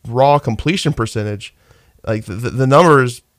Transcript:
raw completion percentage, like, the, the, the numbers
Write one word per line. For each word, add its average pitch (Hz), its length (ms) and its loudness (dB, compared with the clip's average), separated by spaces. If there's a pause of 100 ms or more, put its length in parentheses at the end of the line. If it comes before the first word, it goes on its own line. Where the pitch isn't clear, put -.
raw 135 320 2
completion 143 540 -2
percentage, 107 640 -6 (520)
like, 110 200 -6
the, 98 80 -10
the, 120 160 -6
the 131 160 -2
numbers 139 560 4 (160)